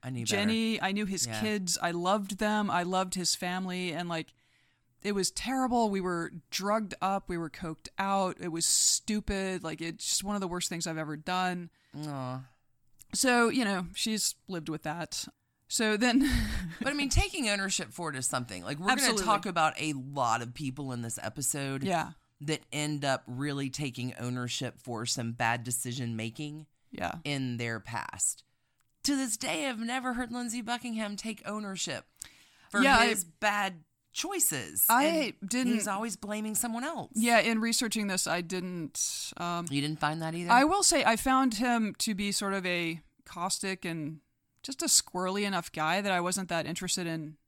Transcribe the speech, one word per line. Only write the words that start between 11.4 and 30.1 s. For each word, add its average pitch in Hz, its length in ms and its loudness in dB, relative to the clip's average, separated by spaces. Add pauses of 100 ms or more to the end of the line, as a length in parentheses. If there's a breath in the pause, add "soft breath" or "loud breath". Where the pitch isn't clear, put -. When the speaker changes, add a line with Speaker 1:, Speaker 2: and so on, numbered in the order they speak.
Speaker 1:
Aw. 131 340 -6 (720)
Speaker 2:
So, 240 340 6
you 247 160 2
know, 190 300 0
she's - 400 0 (140)
lived 165 200 -6
with 156 140 -4
that. 170 440 -6 (420)
So 214 280 2
then 240 240 6
<laughs> 214 600 2
Speaker 1:
But 247 80 0
I 285 60 0
mean, 285 140 0
taking 330 400 2
ownership 196 440 0
for 170 180 -4
it 139 60 -4
is 127 100 -2
something. 120 360 -2
Like, 131 160 -4
we're 180 100 -4
gonna 262 120 4
Speaker 2:
Absolutely. 226 240 2
Speaker 1:
talk 202 220 4
about 170 320 2
a 156 160 0
lot 127 480 0
of 120 120 -8
people 135 380 -6
in 120 100 -4
this 117 200 -6
episode 135 600 -2
Speaker 2:
Yeah. 165 300 0 (300)
Speaker 1:
that 151 180 -2 (120)
end 147 320 -2
up 135 220 2
really 139 440 -4
taking 123 460 -4
ownership 123 640 -4
for 120 260 -6
some 117 260 -2
bad 117 320 0
decision 123 520 -4
making 147 500 -8 (240)
Speaker 2:
Yeah. - 240 -4 (100)
Speaker 1:
in 135 320 -2
their 117 240 -4
past, - 600 -4 (640)
to 285 120 4
this 269 200 0
day, 285 320 -2
I've 240 120 -4
never 247 340 -2